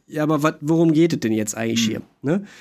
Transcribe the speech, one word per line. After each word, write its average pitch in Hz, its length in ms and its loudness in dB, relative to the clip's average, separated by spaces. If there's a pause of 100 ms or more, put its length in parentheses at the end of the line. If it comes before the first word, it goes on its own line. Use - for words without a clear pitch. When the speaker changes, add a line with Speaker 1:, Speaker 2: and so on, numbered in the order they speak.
Speaker 1:
ja, 151 160 -6
aber 151 220 0
wat-, 160 160 -2
worum 165 320 2
geht 165 200 4
es 165 80 -2
denn 110 120 0
jetzt 107 240 -2
eigentlich 117 320 -2
Speaker 2:
Mhm. - 20 -2
Speaker 1:
hier? - 120 -6 (200)
Ne? 180 220 -2 (160)